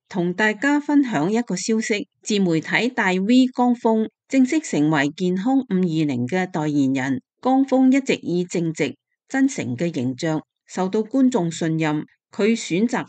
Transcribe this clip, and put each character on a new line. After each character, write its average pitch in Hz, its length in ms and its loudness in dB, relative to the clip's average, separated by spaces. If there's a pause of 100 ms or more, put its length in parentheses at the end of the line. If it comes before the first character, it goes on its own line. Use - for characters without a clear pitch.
同 180 240 -2
大 214 220 0
家 277 260 0
分 285 240 2
享 180 280 0
一 226 100 0
個 190 140 -6
消 220 240 -2
息， 208 280 -4 (140)
自 208 160 -2
媒 170 240 2
體 180 280 0
大 208 240 0
V 240 340 4
江 247 260 0
峰 226 340 0 (200)
正 269 180 2
式 311 140 0
成 151 320 0
為 147 260 2
健 180 180 0
康 247 220 0
五 254 160 -2
二 165 320 0
零 123 220 -2
嘅 185 180 -2
代 160 220 -4
言 139 260 2
人。 131 260 -2 (220)
江 269 240 2
峰 262 260 4
一 277 100 4
直 247 140 -2
以 175 280 -2
正 170 280 -2
直、 151 240 -4 (320)
真 269 220 0
誠 123 260 -6
嘅 170 160 -4
形 127 280 -4
象 156 200 -2 (280)
受 185 200 -4
到 220 140 -2
觀 254 300 2
眾 170 200 0
信 160 280 -2
任， 151 240 -2 (280)
佢 202 180 0
選 220 380 0
擇 180 220 -6